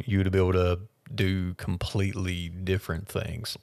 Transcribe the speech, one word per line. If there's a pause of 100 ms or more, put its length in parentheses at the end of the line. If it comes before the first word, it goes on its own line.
you
to
be
able
to (340)
do
completely
different
things.